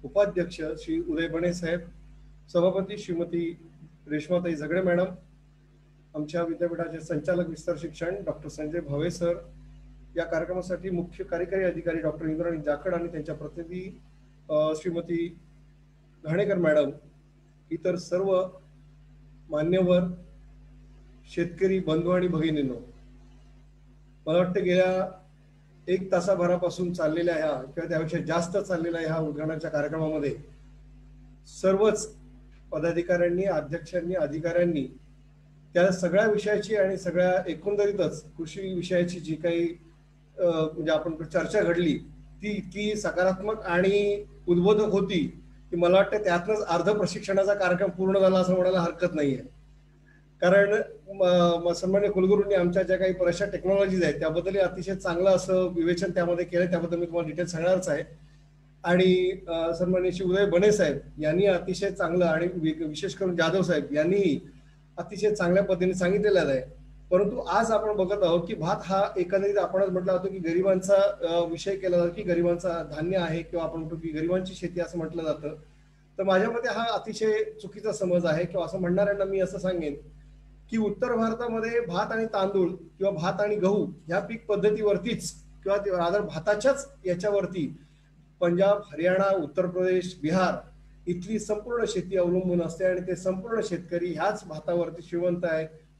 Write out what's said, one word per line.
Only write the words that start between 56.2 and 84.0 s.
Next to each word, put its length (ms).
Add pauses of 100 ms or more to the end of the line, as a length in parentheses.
केलं, 200
त्याबद्दल 320
मी 80
तुम्हाला 220
डिटेल 180
सांगणारच 440
आहे. 140 (800)
आणि, 480 (160)
अ, 280
सन्माननीय 360
श्री 140
उदय 200
बणे 260
साहेब 260 (220)
यांनी 260
अतिशय 440
चांगलं 360
आणि 280
वि-, 340
विशेष 280
करून 200
जाधव 260
साहेब 320
यांनीही 560 (480)
अतिशय 380
चांगल्या 280
पद्धतीने 300
सांगितलेलं 460
आहे. 220 (500)
परंतु 280
आज 320
आपण 240
बघत 280
आहोत 240
की 80
भात 280
हा 340
एकंदरीत 400
आपणच 320
म्हटलं 220
होतं 160
की 120
गरिबांचा, 560 (340)
अ, 140
विषय 320
केला 220
जातो 160
की 80
गरिबांचा 640
धान्य 340
आहे 260
किंवा 220
आपण 140
म्हणतो 160
की 140
गरिबांची 440
शेती 280
असं 160
म्हटलं 260
जातं. 320 (640)
तर 60
माझ्या 260
मते 200
हा 240
अतिशय 500
चुकीचा 480
समज 340
आहे 200
किंवा 200
असं 140
म्हणणाऱ्यांना 440
मी 160
असं 180
सांगेन 380 (720)
की 80
उत्तर 380
भारतामध्ये 640
भात 320
आणि 140
तांदूळ 440
किंवा 420
भात 300
आणि 140
गहू 360 (160)